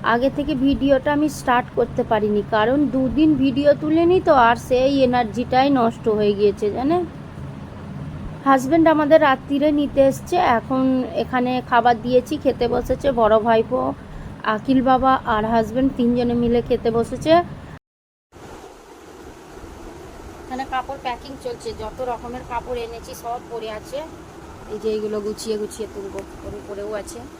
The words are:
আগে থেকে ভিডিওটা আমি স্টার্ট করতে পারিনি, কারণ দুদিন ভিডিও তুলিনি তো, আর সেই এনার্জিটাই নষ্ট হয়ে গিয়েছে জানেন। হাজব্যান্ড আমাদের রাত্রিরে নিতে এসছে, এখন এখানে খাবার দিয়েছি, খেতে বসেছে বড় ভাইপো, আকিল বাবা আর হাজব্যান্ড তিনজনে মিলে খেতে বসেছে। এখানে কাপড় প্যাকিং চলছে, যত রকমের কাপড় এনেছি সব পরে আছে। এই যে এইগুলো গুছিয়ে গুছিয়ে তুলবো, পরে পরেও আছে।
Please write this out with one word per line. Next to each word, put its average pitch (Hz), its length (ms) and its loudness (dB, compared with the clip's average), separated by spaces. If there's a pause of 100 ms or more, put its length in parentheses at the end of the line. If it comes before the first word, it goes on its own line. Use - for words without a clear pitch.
(140)
আগে 247 240 2
থেকে 294 160 -2 (120)
ভিডিওটা 277 520 2
আমি 302 100 2 (120)
স্টার্ট 247 280 0 (100)
করতে 240 340 -2
পারিনি, 208 300 2 (140)
কারণ 226 220 2 (160)
দুদিন 262 360 2 (140)
ভিডিও 277 260 4 (120)
তুলিনি 339 360 4 (100)
তো, 320 60 6 (140)
আর 233 100 4 (100)
সেই 262 260 2 (120)
এনার্জিটাই 247 640 2 (100)
নষ্ট 226 260 0 (120)
হয়ে 208 220 2
গিয়েছে 208 260 2 (100)
জানেন। 302 260 0 (1500)
হাজব্যান্ড 269 380 4 (100)
আমাদের 302 320 6
রাত্রিরে 277 420 2 (100)
নিতে 285 300 2
এসছে, - 260 -4 (220)
এখন 262 260 0 (400)
এখানে 247 280 0 (180)
খাবার 240 260 4 (100)
দিয়েছি, 247 280 2 (100)
খেতে 240 300 0
বসেছে 254 340 -2 (120)
বড় 220 160 6 (120)
ভাইপো, 226 340 2 (760)
আকিল 262 240 2 (100)
বাবা 262 220 4 (220)
আর 208 100 2 (100)
হাজব্যান্ড 226 440 2
তিনজনে 240 460 2
মিলে 233 240 2
খেতে 233 300 0
বসেছে। 254 340 0 (3000)
এখানে 262 200 -8 (100)
কাপড় 269 320 -6
প্যাকিং 247 260 -8 (120)
চলছে, 233 260 -8 (120)
যত 214 160 -12 (140)
রকমের 240 400 -10
কাপড় 240 340 -6
এনেছি 233 260 -14 (120)
সব 233 160 -8 (120)
পরে 220 260 -8
আছে। 254 220 -10 (760)
এই 214 100 -8
যে 220 120 -2
এইগুলো 214 300 -4
গুছিয়ে 214 360 -4
গুছিয়ে 214 320 -8
তুলবো, 196 260 -10 (220)
পরে 202 260 -12
পরেও 202 240 -10 (100)
আছে। 233 180 -14 (200)